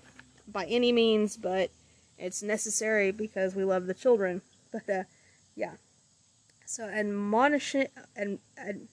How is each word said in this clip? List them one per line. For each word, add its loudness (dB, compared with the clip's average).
by -6
any 4
means, 4
but -2
it's -8
necessary 0
because -4
we -2
love 0
the -2
children. 2
<laughs> -20
But, -8
uh, -2
yeah. -8
So -10
admonition, 0
ad-, -6
ad-, -10